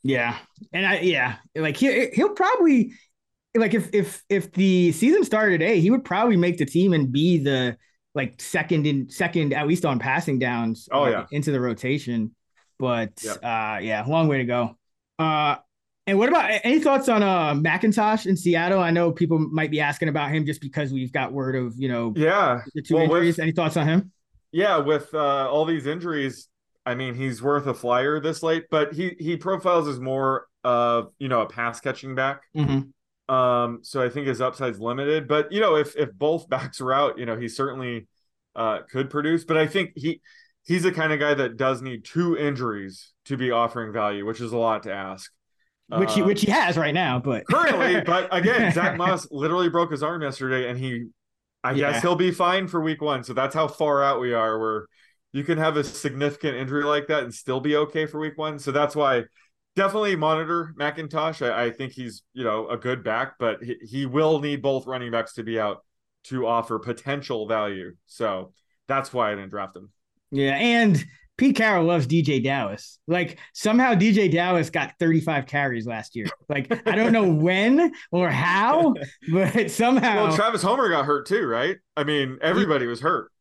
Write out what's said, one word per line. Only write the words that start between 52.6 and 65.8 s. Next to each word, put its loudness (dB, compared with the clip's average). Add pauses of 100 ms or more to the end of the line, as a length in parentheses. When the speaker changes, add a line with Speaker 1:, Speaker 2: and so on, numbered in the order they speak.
Speaker 2:
for -4
week -4
one. -2
So -10
that's -2
how 2
far 0
out 2
we -2
are, 0
where -4 (440)
you -6
can 0
have 0
a 0
significant -4
injury -4
like 0
that 0
and -12
still -6
be 0
okay 0
for -10
week -8
one. -6
So -6
that's 0
why 2 (540)
definitely 0
monitor -2
McIntosh. -4
I, 0
I -2
think -10
he's, -14 (100)
you -8
know, -2
a -4
good -4
back, -4
but -2
he, -8
he -8
will 2
need -4
both -2
running -8
backs -4
to -10
be -4
out -4 (400)